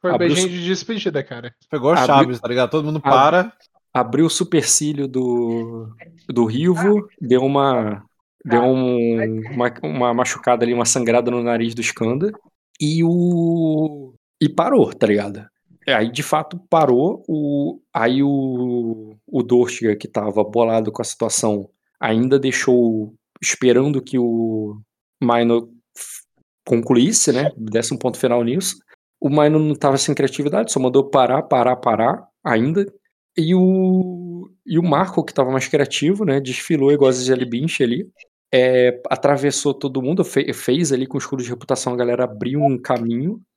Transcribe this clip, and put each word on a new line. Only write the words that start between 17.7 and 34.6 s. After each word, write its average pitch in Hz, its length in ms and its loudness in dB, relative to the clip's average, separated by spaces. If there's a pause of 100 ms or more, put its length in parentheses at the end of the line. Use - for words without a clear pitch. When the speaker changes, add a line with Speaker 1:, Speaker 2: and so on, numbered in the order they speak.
Speaker 2:
aí 123 300 0
o, 123 920 -4 (120)
o 127 180 -2
Dortiga, 117 500 2
que - 140 -12
tava 104 340 -2
bolado 113 480 0
com 110 100 -12
a 113 40 -4
situação, 107 640 -2 (320)
ainda 123 380 2
deixou, 120 760 0 (260)
esperando 131 640 2
que 131 160 -4
o 113 640 -2 (420)
Minor 117 460 2 (280)
f-, - 260 -16 (440)
concluísse, 127 680 2
né? 135 240 0
Desse 110 380 -4
um - 20 -8
ponto 120 220 -6
final 120 240 0
nisso. 147 340 -2 (440)
O - 80 -2
Minor 151 320 4
não 151 140 0
tava 135 220 0
sem 139 180 0
criatividade, 143 580 -2
só 135 80 0
mandou 127 280 2
parar, 131 340 2
parar, 123 340 0
parar 120 500 0 (180)
ainda. 147 420 0 (500)
E 170 180 2
o, 185 960 0 (160)